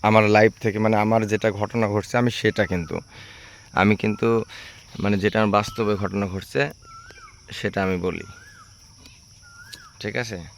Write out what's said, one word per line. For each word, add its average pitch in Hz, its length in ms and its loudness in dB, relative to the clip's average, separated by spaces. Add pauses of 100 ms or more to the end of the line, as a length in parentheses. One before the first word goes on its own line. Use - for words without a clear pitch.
আমার 107 260 6
লাইফ 107 320 6
থেকে, 107 180 -2
মানে, 110 180 2
আমার 110 300 2
যেটা 107 240 0
ঘটনা 104 380 -2
ঘটছে, 104 300 -2
আমি 123 120 2
সেটা 107 360 0
কিন্তু, 85 300 -4 (760)
আমি 101 240 4
কিন্তু, 110 320 -2 (720)
মানে, 101 180 0
যেটা 101 220 0
আমার 107 140 2
বাস্তবে 104 440 0
ঘটনা 98 300 -4
ঘটছে, 95 340 -6 (880)
সেটা - 320 -6
আমি 95 140 0
বলি। 85 300 -6 (1700)
ঠিক 104 160 -6
আছে? 113 220 -6 (200)